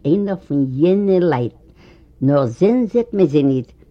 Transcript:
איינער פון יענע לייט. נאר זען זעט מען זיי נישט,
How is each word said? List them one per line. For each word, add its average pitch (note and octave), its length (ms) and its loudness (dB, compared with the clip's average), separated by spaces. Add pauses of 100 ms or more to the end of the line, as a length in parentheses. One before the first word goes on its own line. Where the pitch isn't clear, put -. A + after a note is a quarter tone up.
איינער G3 320 -2
פון C#3+ 340 -4
יענע F#3 480 0
לייט. C3+ 340 -2 (680)
נאר C#3 260 2
זען G#3+ 400 0
זעט A#3 280 -4
מען G3 120 2
זיי C#3+ 160 0
נישט, C3 300 -2 (180)